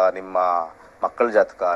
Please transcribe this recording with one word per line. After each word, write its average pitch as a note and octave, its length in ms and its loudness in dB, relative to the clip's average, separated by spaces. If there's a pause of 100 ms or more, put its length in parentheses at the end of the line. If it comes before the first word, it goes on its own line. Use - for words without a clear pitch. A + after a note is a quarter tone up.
(140)
ನಿಮ್ಮ F#2+ 240 -6 (640)
ಮಕ್ಕಳ A#2+ 260 -2
ಜಾತಕ, G#2 340 2 (140)